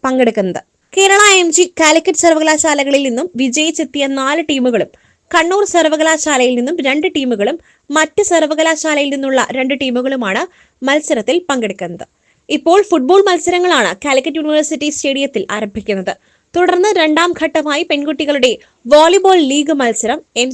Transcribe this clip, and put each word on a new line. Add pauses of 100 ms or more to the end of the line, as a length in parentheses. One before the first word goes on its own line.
പങ്കെടുക്കുന്നത്. (360)
കേരള (200)
എം
ജി, (160)
കാലിക്കറ്റ്
സർവകലാശാലകളിൽ
നിന്നും (140)
വിജയിച്ചെത്തിയ (120)
നാല്
ടീമുകളും (440)
കണ്ണൂർ (120)
സർവകലാശാലയിൽ
നിന്നും (100)
രണ്ട്
ടീമുകളും (400)
മറ്റ്
സർവകലാശാലയിൽ
നിന്നുള്ള (160)
രണ്ട്
ടീമുകളുമാണ് (460)
മത്സരത്തിൽ (120)
പങ്കെടുക്കുന്നത്. (520)
ഇപ്പോൾ (120)
ഫുട്ബോൾ
മത്സരങ്ങളാണ് (120)
കാലിക്കറ്റ്
യൂണിവേഴ്സിറ്റി
സ്റ്റേഡിയത്തിൽ (140)
ആരംഭിക്കുന്നത്. (420)
തുടർന്ന് (120)
രണ്ടാം (100)
ഘട്ടമായി
പെൺകുട്ടികളുടെ (400)
വോളിബോൾ (120)
ലീഗ്
മത്സരം (240)
എം